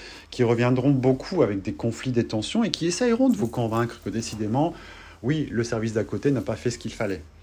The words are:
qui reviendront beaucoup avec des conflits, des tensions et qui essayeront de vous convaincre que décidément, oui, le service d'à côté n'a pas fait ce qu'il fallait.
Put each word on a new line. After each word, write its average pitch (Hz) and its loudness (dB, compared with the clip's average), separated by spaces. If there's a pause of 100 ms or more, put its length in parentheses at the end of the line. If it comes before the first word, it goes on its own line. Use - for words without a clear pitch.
(320)
qui 127 0
reviendront 120 4
beaucoup 131 2
avec 98 0
des 104 -4
conflits, 117 -4
des 117 2
tensions 110 -2
et 175 0
qui 160 -2
essayeront 240 2
de 220 4
vous 190 0
convaincre 113 -2
que 107 -4
décidément, 113 -2 (480)
oui, 147 0
le 117 0
service 113 -2
d'à 107 2
côté 107 0
n'a 127 2
pas 113 -4
fait 120 -2
ce - -8
qu'il 101 -8
fallait. 95 -4 (200)